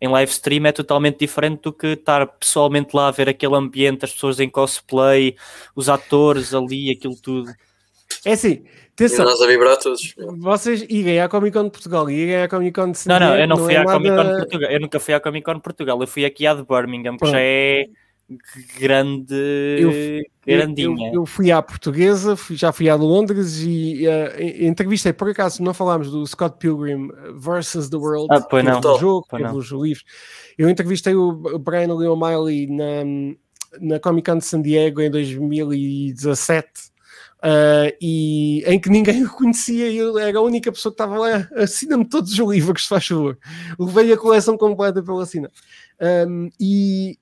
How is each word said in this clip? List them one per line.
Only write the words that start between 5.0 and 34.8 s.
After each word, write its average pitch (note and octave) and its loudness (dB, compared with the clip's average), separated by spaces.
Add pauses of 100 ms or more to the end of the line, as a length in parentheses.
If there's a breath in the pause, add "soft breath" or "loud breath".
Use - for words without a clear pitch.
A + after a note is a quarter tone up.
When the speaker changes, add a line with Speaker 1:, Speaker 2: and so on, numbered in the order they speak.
Speaker 1:
os C3+ -4
atores C#3+ 2
ali, C3+ -4
aquilo C3 -6
tudo. B2+ -8 (720)
Speaker 2:
É G3+ 2
assim, G#3 0
Speaker 3:
E - -4
Speaker 2:
atenção. - 4
Speaker 3:
nós B2 4
a B2 6
vibrar B2 6
todos. - -4 (240)
Speaker 2:
Vocês G#3 -2
irem F3 0
à F3 0
Comic G3+ 0
Con G#3 0
de G#3 -6
Portugal E3 -4
e C#3+ -4
irem F3 0
à F3 -2
Comic F3+ -2
Con F#3 -2
de E3+ -8
Speaker 1:
Não, F3+ 4
não, F3 4
Speaker 2:
Santiago D3 4
Speaker 1:
eu D#3 2
não D#3+ 4
Speaker 2:
não E3 2
Speaker 1:
fui E3+ 2
Speaker 2:
é D#3 6
Speaker 1:
à D#3 4
Comic - 2
Con F#3+ 4
Speaker 2:
nada F#3+ 4
Speaker 1:
de F#3+ 0
Portugal, D#3+ -4
eu D3 2
nunca D3 -4
fui D3 -2
à D3 2
Comic D3+ -6
Con D#3+ -4
de D#3 -14
Portugal, C3 -4
eu B2+ -4
fui C#3+ -2
aqui C#3+ -2
à D3+ 4
de C#3+ -10
Birmingham, B2 -2
que B2 -10
Speaker 2:
Pronto. D3 0
Speaker 1:
já C3+ 2
é C#3 2 (920 soft breath)
grande, C3+ 0 (440)
Speaker 2:
Eu E3+ 4
f-, D3+ -6 (160)
eu, C#3 2
Speaker 1:
grandinha. D#3 -2
Speaker 2:
eu, - -8
eu E3+ -2
fui F3+ 0
à E3 4
portuguesa, F#3 0
fui, E3+ -12
já D#3+ 0
fui D#3+ 2
à D#3 6
de D3+ 2
Londres F#3 2
e, D#3+ -2
eh, D#3 -2
en-, E3+ -2
entrevistei, F#3+ 0
por G3 -4
acaso, F#3+ -2
não F3+ -2
falámos E3+ -2
do D3 -6
Scott - -4
Pilgrim D3 -4 (240)
versus D#3 -6
The D#3 -4
World, D3+ -4
Speaker 1:
Ah, C#3+ 4
pois B2+ 0
Speaker 2:
que C3 4
Speaker 1:
não. B2+ 2
Speaker 2:
teve C#3+ 4
um B2 2
jogo, F3+ 0
Speaker 1:
Pois - -6
Speaker 2:
teve A#2+ -4
Speaker 1:
não. C#3 -6
Speaker 2:
os B2 -10
livros. C#3 -6 (520 loud breath)
Eu D#3+ 4
entrevistei F3+ 0
o E3 -2
Brian E3+ -2
Lee E3 -2
O'Malley D#3+ 0
na, D3 -4 (720)
na D#3 -4
Comic E3+ 0
Con E3 2
de D#3+ -6
San D#3+ -2
Diego D3+ 2